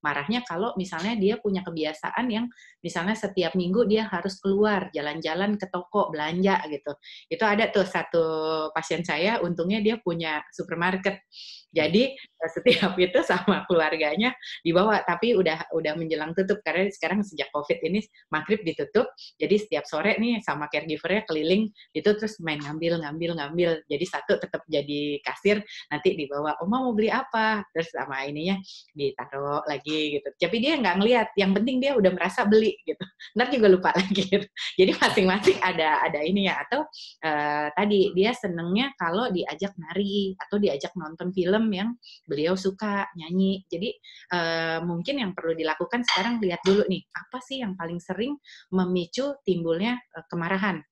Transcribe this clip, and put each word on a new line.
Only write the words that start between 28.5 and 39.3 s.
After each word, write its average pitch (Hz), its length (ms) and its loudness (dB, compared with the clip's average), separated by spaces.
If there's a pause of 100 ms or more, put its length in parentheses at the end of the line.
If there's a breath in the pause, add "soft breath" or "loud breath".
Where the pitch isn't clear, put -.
ditaruh 147 720 -4
lagi 151 560 -2
gitu. - 160 -8
Tapi 175 240 0
dia 294 160 2
nggak 196 240 2
ngeliat, 226 320 4
yang 196 240 4
penting 254 240 0
dia 277 160 2
udah 190 160 6
merasa 180 320 -2
beli 214 400 4
gitu. - 160 -6 (320 loud breath)
Ntar 247 160 2
juga 240 200 6
lupa 185 240 8
<laughs> - 40 2
lagi 190 320 0
gitu. 196 160 2 (320 loud breath)
Jadi 190 160 8
masing-masing 208 640 4
ada, 160 480 2
ada 151 160 -2
ini 190 240 2
ya. 147 160 0
Atau, - 240 -2 (400 loud breath)
eh, 147 480 0
tadi 196 400 4
dia 190 240 4
senengnya 190 560 -2
kalau 190 400 -2